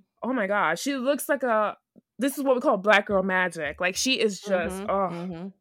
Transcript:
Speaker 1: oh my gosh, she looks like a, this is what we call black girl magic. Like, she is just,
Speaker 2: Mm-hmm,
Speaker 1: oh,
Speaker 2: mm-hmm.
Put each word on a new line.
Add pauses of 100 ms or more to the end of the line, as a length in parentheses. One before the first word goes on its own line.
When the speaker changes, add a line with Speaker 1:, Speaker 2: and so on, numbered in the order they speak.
(240)
Speaker 1:
oh
my
gosh,
she
looks
like
a, (420)
this
is
what
we
call
black
girl
magic.
Like,
she
is
just,
Speaker 2:
Mm-hmm,
Speaker 1:
oh,
Speaker 2:
mm-hmm. (140)